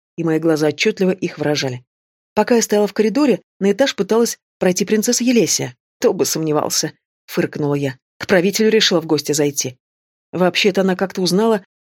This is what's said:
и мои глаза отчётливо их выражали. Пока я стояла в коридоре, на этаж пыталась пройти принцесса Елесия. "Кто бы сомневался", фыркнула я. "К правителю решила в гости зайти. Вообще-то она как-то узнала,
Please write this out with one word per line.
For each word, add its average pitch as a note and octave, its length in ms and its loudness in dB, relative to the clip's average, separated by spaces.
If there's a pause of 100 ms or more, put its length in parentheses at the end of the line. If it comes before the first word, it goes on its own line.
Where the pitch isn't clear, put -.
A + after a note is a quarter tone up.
(160)
и E3 80 -6
мои D#3+ 140 0
глаза D#3 300 2
отчётливо F#3 440 0
их - 260 -8
выражали. D3 460 -4 (500)
Пока G#3+ 220 2
я A3+ 60 2
стояла G#3 240 2
в G3+ 60 -8
коридоре, A3 480 0 (200)
на G3 120 2
этаж C4+ 240 0
пыталась A3 420 0 (200)
пройти F#3 260 0
принцесса A3+ 400 0
Елесия. F3 500 0 (240)
"Кто - 140 2
бы D3 140 0
сомневался", D3+ 640 -2 (340)
фыркнула D3 480 -4
я. C#3 220 -4 (220)
"К - 80 -10
правителю G3 420 2
решила G#3 320 2
в D#3+ 60 -10
гости D3+ 260 0
зайти. C#3+ 460 -2 (540)
Вообще-то F3+ 500 0
она F#3 140 0
как-то F#3+ 260 -4
узнала, G3+ 420 2 (200)